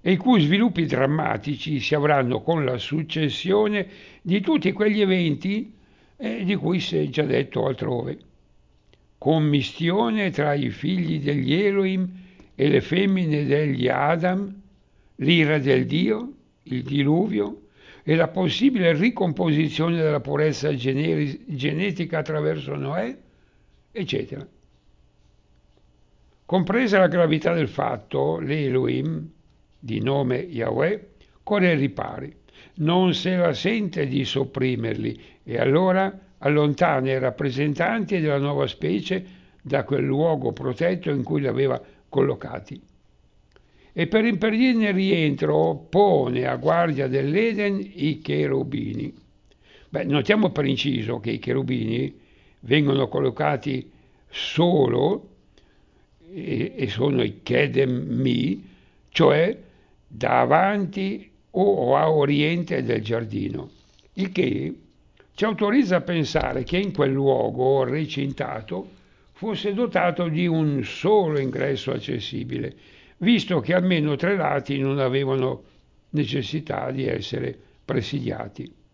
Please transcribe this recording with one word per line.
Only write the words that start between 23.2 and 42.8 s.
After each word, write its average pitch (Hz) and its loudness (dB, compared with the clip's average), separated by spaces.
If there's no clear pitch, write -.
eccetera. 135 -8
Compresa 196 2
la 180 6
gravità 160 2
del 160 0
fatto, 139 -2
l'Elohim, 139 -2
di 113 -4
nome 127 0
Yahweh, 160 -2
corre 185 2
ai 160 2
ripari. 139 -4
Non 170 2
se 185 -2
la 175 2
sente 165 -2
di 131 -2
sopprimerli 113 -2
e 120 -6
allora 185 2
allontana 147 2
i 131 0
rappresentanti 147 -2
della 151 0
nuova 139 0
specie - -4
da 139 -2
quel 139 0
luogo 139 0
protetto 165 -2
in 139 -2
cui 156 -2
li 135 -2
aveva 127 0
collocati. - -2